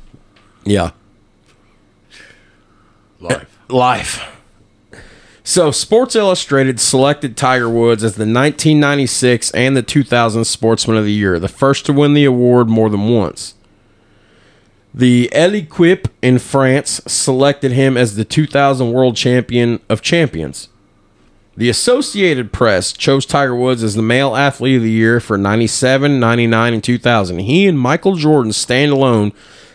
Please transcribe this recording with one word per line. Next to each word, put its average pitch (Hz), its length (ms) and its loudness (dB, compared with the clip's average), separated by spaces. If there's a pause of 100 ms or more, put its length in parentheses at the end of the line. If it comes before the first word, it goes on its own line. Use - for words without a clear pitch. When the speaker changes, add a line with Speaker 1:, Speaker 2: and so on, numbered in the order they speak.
(640)
Speaker 1:
yeah. 92 280 -2 (2250)
Speaker 2:
Life. 82 380 -10 (100)
Speaker 1:
Life. 123 680 -2 (1040)
So, 165 300 0
Sports 240 420 0
Illustrated 143 680 0
selected 135 560 0
Tiger 127 320 0
Woods 117 360 2
as 107 100 -2
the 107 100 -6
nineteen 147 560 2
ninety-six 135 680 0
and 131 260 0
the 123 60 0
two 139 220 -2
thousand 117 400 0
Sportsman 113 520 -2
of 107 80 0
the 104 80 0
Year, 98 260 0
the 92 100 -4
first - 380 -2
to 147 60 0
win 143 220 2
the 147 100 4
award 123 440 2
more 110 200 2
than 104 200 -2
once. 110 460 -4 (1400)
The 123 400 2
L'Equipe 180 720 0 (140)
in 127 160 2
France 135 680 -2
selected 135 680 0
him 135 240 2
as 113 200 0
the 110 80 -4
two 156 220 0
thousand 135 460 0
World 127 240 2
Champion 120 720 0
of 110 140 -4
Champions. 82 680 -4 (880)
The 117 120 -2
Associated 180 840 -2
Press 101 400 0
chose 135 340 -2
Tiger 139 300 -2
Woods 127 260 -2
as 107 140 -2
the 113 60 0
Male 120 340 0
Athlete 135 400 0
of 120 60 2
the 113 80 0
Year 113 300 2
for 107 160 -2
ninety-seven, 127 840 0
ninety-nine, 117 540 2
and 107 100 -6
two 120 140 -2
thousand. 98 420 0
He 151 260 2
and 165 120 2
Michael 156 360 0
Jordan 147 380 0
stand 139 400 -2
alone 120 400 2 (420)